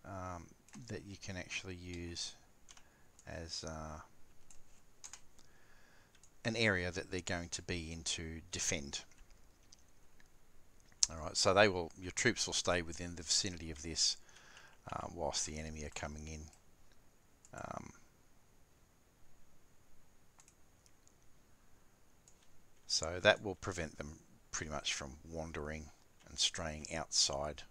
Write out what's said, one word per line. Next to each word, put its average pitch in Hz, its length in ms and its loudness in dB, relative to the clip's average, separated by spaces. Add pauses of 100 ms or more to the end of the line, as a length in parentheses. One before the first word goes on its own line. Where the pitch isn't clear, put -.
um, 90 420 -4 (420)
that 104 160 -4
you 98 120 -8
can 95 200 -6
actually 92 380 -4
use 87 580 -4 (920)
as, 82 380 -4
uh, 78 360 -4 (2500)
an 113 120 4
area 95 340 8
that 87 200 -2
they're 92 100 2
going 85 280 0
to - 140 -4
be 82 300 0
in 82 120 -6
to 80 360 -2 (120)
defend. 73 520 0 (2000)
All 78 140 -6
right, - 120 -2
so 95 180 8
they 104 140 12
will, 87 280 2
your 90 160 -6
troops - 340 4
will 87 80 -2
stay 90 280 6
within 85 340 -4
the 85 60 -8
vicinity 82 480 0
of 76 120 -6
this, - 340 2 (760)
uh, - 200 -2
whilst 78 340 0
the 76 120 -4
enemy 78 260 -4
are 76 60 -4
coming 76 360 -6
in. 78 160 -6 (1120)
Um, - 380 -6 (4000)
so 82 340 2
that 104 220 10
will 98 120 0
prevent 85 420 -2
them 76 240 -8 (320)
pretty 80 180 -4
much 71 220 2
from 71 320 -4
wandering 78 680 -4 (380)
and 76 100 -8
straying 76 560 2
outside 73 760 4